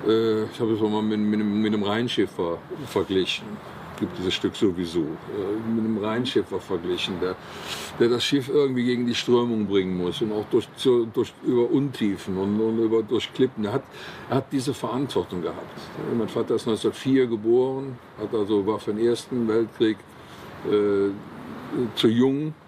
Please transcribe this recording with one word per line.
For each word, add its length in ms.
äh, 380
ich 160
habe 140
es 60
mal 220
mit, 160
mit 220
einem, 200
mit 140
einem 80
Rheinschiff 480
ver-, 280
verglichen. 640
Gibt 180
dieses 160
Stück 220
sowieso, 440
äh, 760
mit 80
einem 180
Rheinschiffer 560
verglichen, 640
der, 160
der 80
das 160
Schiff 240
irgendwie 360
gegen 220
die 80
Strömung 520
bringen 300
muss 260
und 100
auch 180
durch, 160
zu, 300
durch, 260
über 260
Untiefen 680
und, 240
und 220
über, 220
durch 280
Klippen. 320
Er 100
hat, 100
er 80
hat 140
diese 240
Verantwortung 680
gehabt. 160
Mein 100
Vater 280
ist 100
neunzehnhundertvier 600
geboren, 680
hat 140
also, 320
war 140
für 120
den 140
Ersten 400
Weltkrieg, 520
äh, 420
zu 140
jung 460